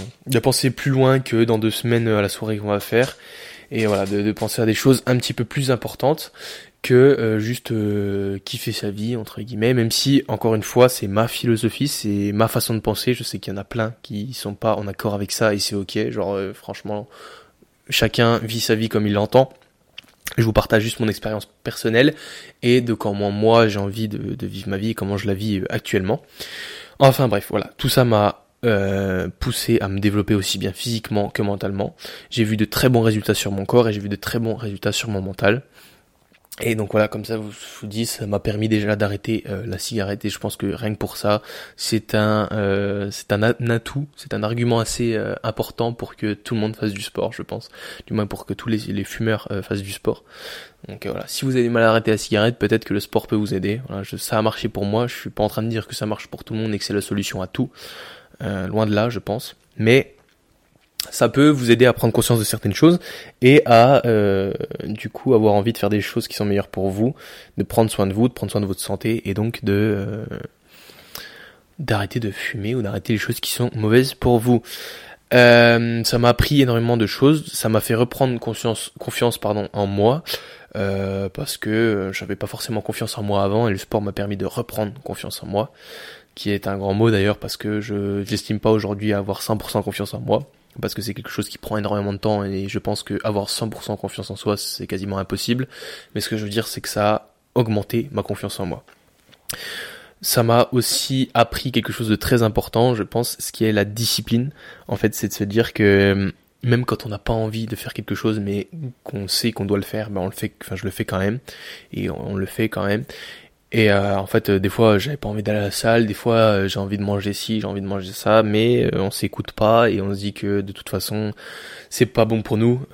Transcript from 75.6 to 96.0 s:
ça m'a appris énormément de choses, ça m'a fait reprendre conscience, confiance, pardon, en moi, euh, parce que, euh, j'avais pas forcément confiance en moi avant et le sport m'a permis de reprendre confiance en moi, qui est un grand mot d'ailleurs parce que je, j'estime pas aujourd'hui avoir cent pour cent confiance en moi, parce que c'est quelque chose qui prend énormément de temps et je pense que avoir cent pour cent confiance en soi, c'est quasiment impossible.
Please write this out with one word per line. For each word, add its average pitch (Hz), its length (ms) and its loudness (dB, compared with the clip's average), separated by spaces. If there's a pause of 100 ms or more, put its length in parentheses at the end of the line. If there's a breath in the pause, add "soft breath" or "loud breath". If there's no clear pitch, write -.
ça 123 140 0
m'a 120 120 6
appris 139 320 4
énormément 117 360 4
de 110 80 4
choses, 147 480 4
ça - 160 -2
m'a 110 100 4
fait 113 160 0
reprendre 123 440 0
conscience, - 600 -4
confiance, - 380 -2
pardon, 104 360 -2
en 101 120 0
moi, 104 380 2 (520 loud breath)
euh, 98 540 -2
parce - 280 -8
que, - 120 -6
euh, 107 420 2
j'avais 95 240 -8
pas 101 120 -6
forcément 110 340 -6
confiance - 360 -6
en 110 60 -6
moi 101 200 2
avant 107 240 2
et 104 40 2
le 95 60 -2
sport 107 240 -2
m'a 101 120 -4
permis 101 220 -4
de 90 100 -4
reprendre 110 480 -6 (100)
confiance - 400 -10
en - 20 -12
moi, 98 260 -2 (640 loud breath)
qui - 140 -6
est 101 180 -2
un 98 100 -4
grand 98 160 -2
mot 113 180 4
d'ailleurs 101 260 2
parce - 180 -8
que 107 260 -4
je, 101 420 -4
j'estime 104 360 -4
pas 110 120 4
aujourd'hui 104 420 0
avoir 98 280 -4
cent 110 160 -2
pour - 120 -10
cent 104 140 -2
confiance 101 300 -6
en 107 60 -8
moi, 113 300 0 (300)
parce - 140 -4
que - 80 -8
c'est 135 140 -6
quelque 110 160 -12
chose - 180 -6
qui - 80 -14
prend - 200 -8
énormément 101 360 -2
de 98 60 -6
temps 104 240 0
et 98 240 -4
je 101 100 -6
pense 107 240 -4
que 101 220 -6
avoir 104 260 -2
cent - 180 -4
pour - 160 -10
cent 104 140 -6
confiance - 320 -10
en 101 60 -10
soi, 101 220 -2
c'est - 280 -8
quasiment 98 320 -6
impossible. 120 500 -2 (460 loud breath)